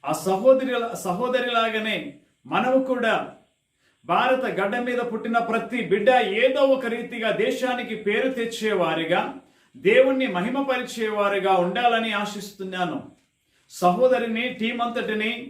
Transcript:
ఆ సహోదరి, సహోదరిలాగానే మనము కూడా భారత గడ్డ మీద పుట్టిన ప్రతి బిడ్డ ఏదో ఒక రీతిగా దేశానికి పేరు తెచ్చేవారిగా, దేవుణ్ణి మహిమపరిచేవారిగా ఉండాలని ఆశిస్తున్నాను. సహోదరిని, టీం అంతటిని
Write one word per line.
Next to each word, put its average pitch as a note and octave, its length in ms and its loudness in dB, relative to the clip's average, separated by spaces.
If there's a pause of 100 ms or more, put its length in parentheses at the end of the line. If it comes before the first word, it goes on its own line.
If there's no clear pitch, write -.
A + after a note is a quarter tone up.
ఆ D3 80 -2 (140)
సహోదరి, B3 480 4 (300)
సహోదరిలాగానే A3+ 920 -2 (560)
మనము B3 260 2 (120)
కూడా A3 240 0 (880)
భారత B3 400 2 (140)
గడ్డ G3+ 180 -2 (120)
మీద A#3+ 120 -2 (100)
పుట్టిన A3+ 280 -2 (120)
ప్రతి A3+ 300 -2 (100)
బిడ్డ G#3 200 4 (340)
ఏదో C4+ 180 4 (140)
ఒక A#3 180 -4
రీతిగా A3+ 360 -4 (140)
దేశానికి A#3+ 520 -2 (100)
పేరు A#3+ 320 0
తెచ్చేవారిగా, F#3 840 0 (680)
దేవుణ్ణి C4 480 6
మహిమపరిచేవారిగా G#3+ 1160 0 (120)
ఉండాలని A3+ 480 0 (100)
ఆశిస్తున్నాను. F#3 760 -6 (720)
సహోదరిని, A3+ 760 2 (140)
టీం A#3+ 260 -2
అంతటిని G#3+ 460 -4 (180)